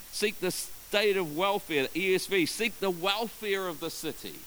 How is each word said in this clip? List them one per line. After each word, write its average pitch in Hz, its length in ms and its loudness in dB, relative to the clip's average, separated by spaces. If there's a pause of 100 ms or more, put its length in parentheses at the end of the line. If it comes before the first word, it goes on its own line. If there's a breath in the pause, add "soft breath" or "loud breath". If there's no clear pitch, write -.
(120)
seek - 280 -2
the 180 120 0
state - 680 0
of 160 180 -2
welfare, 170 520 2
the - 120 -4
E 185 160 4
S 180 120 0
V, 185 180 4
seek - 340 -2
the 196 120 2
welfare 196 760 0
of 151 120 -6
the 165 100 -4
city. 117 460 -6 (120)